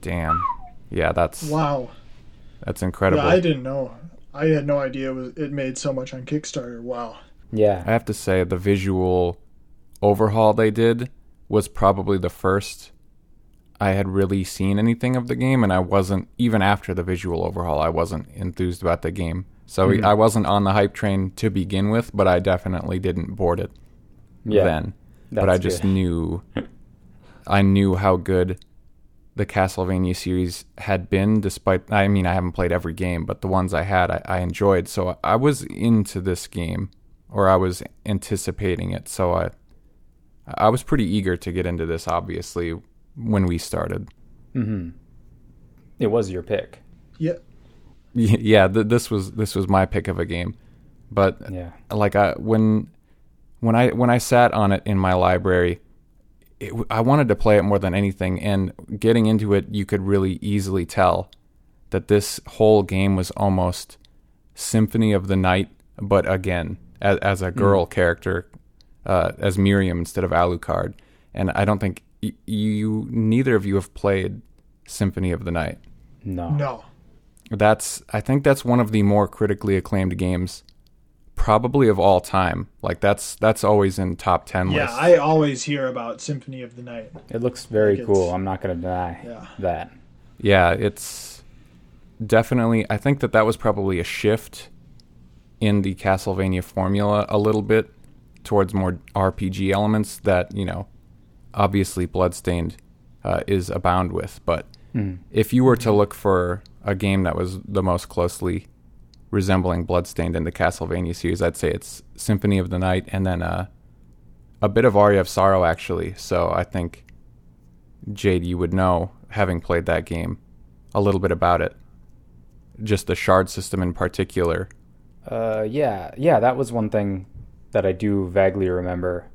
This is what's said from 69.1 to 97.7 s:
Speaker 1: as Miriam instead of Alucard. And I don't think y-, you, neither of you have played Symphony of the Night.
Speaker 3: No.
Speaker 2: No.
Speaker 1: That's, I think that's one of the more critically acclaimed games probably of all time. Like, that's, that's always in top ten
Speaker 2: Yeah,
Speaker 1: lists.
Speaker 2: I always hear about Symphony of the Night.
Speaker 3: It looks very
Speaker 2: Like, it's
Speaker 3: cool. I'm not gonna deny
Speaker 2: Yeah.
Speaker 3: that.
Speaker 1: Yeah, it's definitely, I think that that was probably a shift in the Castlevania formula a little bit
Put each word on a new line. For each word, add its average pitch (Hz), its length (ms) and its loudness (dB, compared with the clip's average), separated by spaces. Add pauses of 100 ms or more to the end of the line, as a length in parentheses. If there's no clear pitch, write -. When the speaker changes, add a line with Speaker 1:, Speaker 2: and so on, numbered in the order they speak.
Speaker 1:
as 95 200 -2
Miriam 98 420 2
instead 85 240 -4
of 92 80 -2
Alucard. 87 640 0 (400)
And 95 180 -2
I 101 140 0
don't 101 140 0
think 95 240 -4 (200)
y-, 107 80 -6 (140)
you, 107 640 -2
neither 117 440 2
of 101 100 2
you 98 100 0
have 95 180 -2
played 98 480 -2 (460)
Symphony 92 440 -2
of 85 120 -4
the 90 80 -6
Night. 80 260 -4 (460)
Speaker 3:
No. 90 280 -8
Speaker 2:
No. 139 340 -4 (640)
Speaker 1:
That's, 107 500 0 (100)
I - 100 -4
think 139 220 0
that's 139 220 2
one 123 140 4
of 107 120 0
the 107 120 4
more 101 240 4
critically 101 480 0
acclaimed 92 420 -2
games 90 460 -4 (720)
probably 120 540 4
of 98 100 2
all 90 220 6
time. 90 460 -2 (140)
Like, - 200 -4
that's, - 340 0
that's 110 280 2
always 98 360 4
in 92 160 -2
top 90 300 0
ten 90 260 -2
Speaker 2:
Yeah, 147 140 0
Speaker 1:
lists. - 120 -8
Speaker 2:
I 170 200 6
always 147 460 2
hear 143 240 -4
about 117 340 -8
Symphony 135 420 -10
of 117 140 -18
the 123 40 -18
Night. 120 300 -14 (180)
Speaker 3:
It 117 140 -6
looks 120 220 -4
very 107 260 2
Speaker 2:
Like, 98 80 2
it's 120 80 -8
Speaker 3:
cool. 92 240 4
I'm 92 140 -4
not 95 160 -6
gonna 95 140 -4
deny 90 480 -6
Speaker 2:
Yeah. 117 220 -16 (140)
Speaker 3:
that. 85 320 -4 (480)
Speaker 1:
Yeah, 95 320 6
it's - 720 -6 (800)
definitely, 117 640 2
I 110 80 -2
think 139 220 0
that 120 140 -2
that 110 120 6
was 117 120 0
probably 98 420 0
a 85 40 -2
shift - 640 -4 (920)
in 104 220 2
the 95 140 -4
Castlevania 95 680 0
formula 101 640 0
a 107 80 0
little 107 240 2
bit 110 300 0 (520)